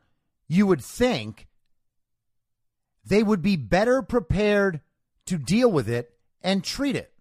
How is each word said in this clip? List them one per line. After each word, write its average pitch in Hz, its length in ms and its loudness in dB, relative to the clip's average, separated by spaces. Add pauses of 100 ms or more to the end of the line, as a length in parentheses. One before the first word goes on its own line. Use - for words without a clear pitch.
(480)
you 185 180 4
would 175 180 2
think 131 640 -4 (1600)
they 208 180 2
would 208 180 2
be 196 140 2
better 196 460 0
prepared 202 800 0 (440)
to 175 120 -4
deal 208 340 2
with 135 160 0
it 120 300 -6 (240)
and 190 220 -2
treat 262 320 -4
it, - 260 -10